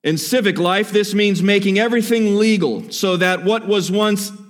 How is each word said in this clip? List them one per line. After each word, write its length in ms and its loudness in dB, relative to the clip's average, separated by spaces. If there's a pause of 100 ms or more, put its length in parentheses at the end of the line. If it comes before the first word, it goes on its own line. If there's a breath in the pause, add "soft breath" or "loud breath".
In 140 0
civic 400 0
life, 340 0
this 220 0
means 300 2
making 340 2
everything 600 0
legal 540 0
so 260 -2
that 260 0
what 240 -2
was 240 -2
once 400 0 (180)